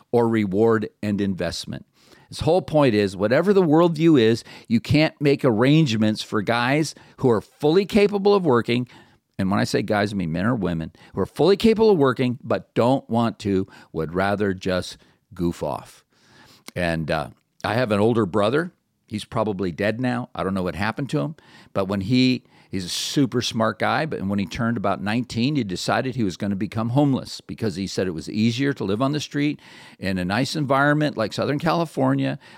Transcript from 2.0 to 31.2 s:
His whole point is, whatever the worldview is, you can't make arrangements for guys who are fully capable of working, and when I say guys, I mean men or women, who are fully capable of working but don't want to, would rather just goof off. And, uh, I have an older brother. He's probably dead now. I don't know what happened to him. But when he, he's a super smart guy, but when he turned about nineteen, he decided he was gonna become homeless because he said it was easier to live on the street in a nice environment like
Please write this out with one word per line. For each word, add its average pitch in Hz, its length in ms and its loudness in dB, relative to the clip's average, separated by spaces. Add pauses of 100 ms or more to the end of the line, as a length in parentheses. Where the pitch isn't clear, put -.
His - 120 -14
whole 170 220 2
point 143 320 2
is, 101 220 2
whatever 131 360 2
the 190 100 6
worldview 160 580 4
is, 113 240 4 (240)
you 110 120 2
can't 151 400 2
make 143 240 2
arrangements 113 760 2
for 107 200 -4
guys 120 520 0 (240)
who 127 120 2
are 104 100 2
fully 165 460 0
capable 202 480 2
of 190 100 2
working, 120 420 2 (520)
and 95 120 0
when 104 100 2
I 120 40 0
say 120 180 0
guys, 104 300 0
I 98 40 -6
mean 82 160 -4
men 87 120 -2
or 123 100 0
women, 87 380 -4 (220)
who - 60 -2
are 185 60 0
fully 185 300 2
capable 220 340 4
of 190 80 4
working 127 440 2
but 104 320 -4
don't 123 340 2
want 117 320 0
to, 98 260 0 (260)
would 80 220 -6
rather 98 380 0
just 92 460 -6 (340)
goof 85 300 -4
off. - 420 -10 (720)
And, 82 360 -2
uh, 78 200 -4 (340)
I 107 100 -4
have 120 160 0
an 104 80 2
older 110 260 4
brother. 110 480 0 (360)
He's 110 160 -8
probably 101 480 -4
dead 107 280 -2
now. 123 320 -4
I 87 120 -6
don't 95 100 -2
know 92 80 -2
what 85 140 -4
happened 113 340 -4
to 151 80 -2
him. 143 160 -4 (380)
But 98 140 -2
when 101 160 -2
he, 127 420 2 (260)
he's 95 140 -6
a 85 40 -8
super 123 540 -2
smart 110 380 -2
guy, 120 260 0
but - 160 -8
when 98 160 -2
he 98 80 -2
turned 117 300 -2
about 98 260 -2
nineteen, 120 540 -2
he 120 80 0
decided 110 500 -4
he 123 80 -4
was 92 140 -2
gonna 101 180 -4
become 110 360 -4
homeless 135 500 0
because 98 340 -6
he 92 140 -6
said 98 180 -4
it 92 60 -2
was 78 180 -10
easier 120 440 0
to - 100 -8
live 104 180 -2
on 135 80 0
the 147 100 -4
street 143 400 -4 (380)
in 95 200 -4
a 90 60 -2
nice 104 300 -2
environment 143 640 0
like 104 160 -4